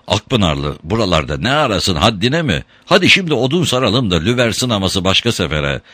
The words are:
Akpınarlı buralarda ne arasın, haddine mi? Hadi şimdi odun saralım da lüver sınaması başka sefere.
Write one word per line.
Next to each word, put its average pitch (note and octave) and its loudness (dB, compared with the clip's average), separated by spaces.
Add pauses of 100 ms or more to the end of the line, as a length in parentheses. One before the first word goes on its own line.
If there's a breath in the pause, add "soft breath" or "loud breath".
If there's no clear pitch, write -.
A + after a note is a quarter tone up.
Akpınarlı D#2 0
buralarda E2 -2
ne F#2 -2
arasın, G#2+ 0
haddine A2+ 0
mi? G2+ -2 (220 soft breath)
Hadi F3+ 4
şimdi F3 2
odun C3+ 0
saralım B2 0
da F2 2
lüver A#2 0
sınaması G2 -2
başka F#2+ 2
sefere. C#2+ -2 (120)